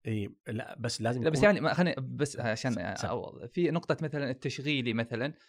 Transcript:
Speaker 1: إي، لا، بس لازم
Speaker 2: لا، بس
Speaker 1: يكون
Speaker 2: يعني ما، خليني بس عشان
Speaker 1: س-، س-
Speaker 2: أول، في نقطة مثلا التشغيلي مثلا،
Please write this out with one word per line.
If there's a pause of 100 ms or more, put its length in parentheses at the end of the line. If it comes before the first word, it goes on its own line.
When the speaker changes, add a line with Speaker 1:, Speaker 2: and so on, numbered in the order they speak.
Speaker 1:
إي، (120)
لا،
بس
لازم
Speaker 2:
لا،
بس
Speaker 1:
يكون
Speaker 2:
يعني
ما،
خليني
بس
عشان
Speaker 1:
س-،
س-
Speaker 2:
أول،
في
نقطة
مثلا
التشغيلي
مثلا، (160)